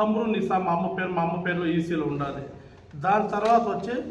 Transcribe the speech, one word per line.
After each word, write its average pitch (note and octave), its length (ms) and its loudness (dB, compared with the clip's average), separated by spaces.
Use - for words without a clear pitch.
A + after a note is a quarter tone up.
హమ్రు G#3+ 240 2
నిసా G3 340 0
మా F3+ 140 0
అమ్మ F3+ 140 0
పేరు, F#3 220 -2
మా E3+ 140 0
అమ్మ E3+ 200 -2
పేరులో F3 240 -2
ఈసీలో E3 400 0
ఉండాలి. C#3+ 360 -4
దాని G3+ 280 2
తర్వాత A3 340 4
వచ్చి G#3 480 -4